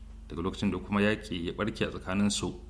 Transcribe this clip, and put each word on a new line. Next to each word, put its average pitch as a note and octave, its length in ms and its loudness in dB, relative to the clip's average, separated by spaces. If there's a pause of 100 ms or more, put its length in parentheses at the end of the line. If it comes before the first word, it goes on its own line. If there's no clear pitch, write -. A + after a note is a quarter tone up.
(280)
daga D#2 140 -4
lokacin F#2 300 2
da F2 80 0
kuma G2+ 220 2
yaƙi G2+ 440 2
ya E2+ 80 -2
ɓarke - 320 0
a D#2+ 60 -2
tsakaninsu, F#2+ 640 2 (160)